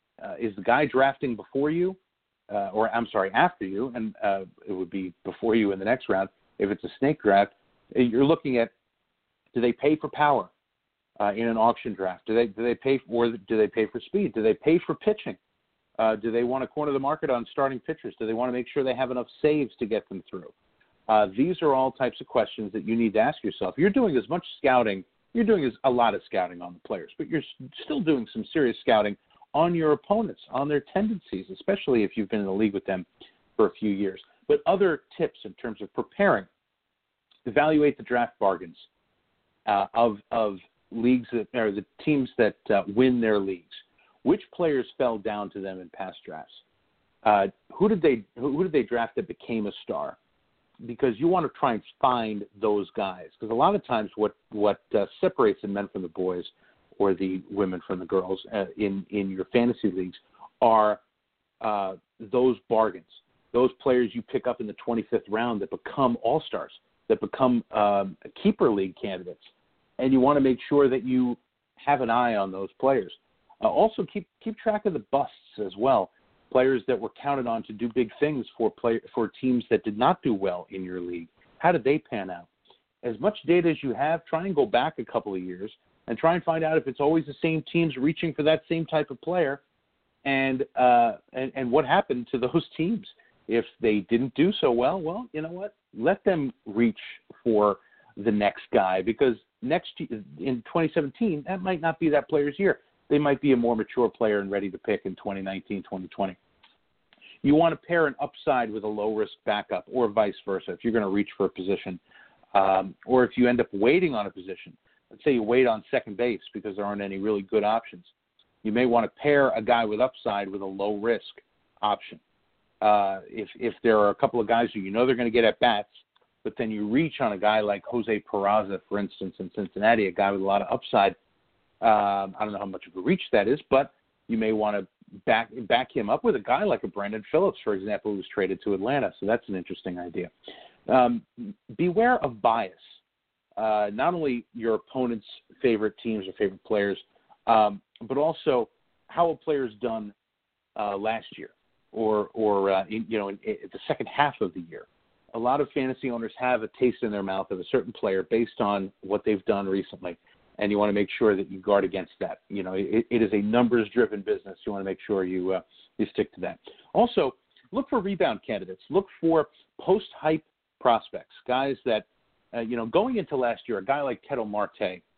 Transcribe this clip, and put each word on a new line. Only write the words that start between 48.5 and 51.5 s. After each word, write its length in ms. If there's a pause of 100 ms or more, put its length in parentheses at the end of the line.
who 80
did 80
they 100
draft 320
that 140
became 380
a 60 (120)
star? 340 (640)
Because 340
you 100
wanna 200 (100)